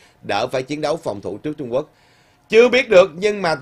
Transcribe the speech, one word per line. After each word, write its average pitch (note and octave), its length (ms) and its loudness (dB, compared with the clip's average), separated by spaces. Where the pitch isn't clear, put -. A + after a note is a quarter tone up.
đỡ G#2+ 240 -2
phải C3 160 -4
chiến D3 180 -10
đấu D3+ 160 -2
phòng A2 240 -8
thủ G2 180 -10
trước D3+ 200 -8
Trung A#2+ 140 -10
Quốc. C#3+ 180 -4
Chưa A#3 200 6
biết B3+ 200 0
được, F#3 260 6
nhưng G3+ 280 -4
mà E3 200 0